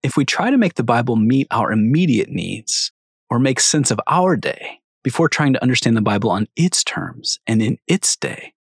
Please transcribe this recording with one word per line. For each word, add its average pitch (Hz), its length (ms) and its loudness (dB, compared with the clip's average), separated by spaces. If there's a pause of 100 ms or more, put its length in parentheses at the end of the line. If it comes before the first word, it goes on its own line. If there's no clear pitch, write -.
If - 140 -2
we 147 80 2
try - 260 -2
to 277 60 2
make 208 180 2
the 123 100 -2
Bible 120 320 2
meet 123 340 2
our - 200 -2
immediate 117 600 2
needs 92 640 -6 (360)
or 120 100 0
make 131 220 2
sense 147 300 2
of 104 160 0
our 180 300 2
day - 440 -8 (240)
before 151 240 0
trying 143 240 2
to - 100 0
understand 120 360 2
the - 20 2
Bible 104 300 0
on 98 160 -2 (100)
its 175 260 0
terms - 640 -8
and 113 140 2
in 110 160 0 (100)
its - 300 0
day - 380 -10 (100)